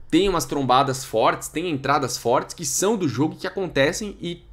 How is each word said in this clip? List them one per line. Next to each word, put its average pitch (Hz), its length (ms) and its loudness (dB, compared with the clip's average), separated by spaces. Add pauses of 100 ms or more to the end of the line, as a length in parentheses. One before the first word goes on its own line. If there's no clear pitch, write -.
(100)
têm 185 180 4
umas 175 160 0
trombadas 131 600 2
fortes, 123 440 0
têm 170 220 -4
entradas 139 480 -2
fortes 139 360 0
que 170 100 -10
são 196 320 0
do 180 120 0
jogo, 127 280 -2
que - 100 -10
acontecem, 180 760 -2
e 170 220 -8 (100)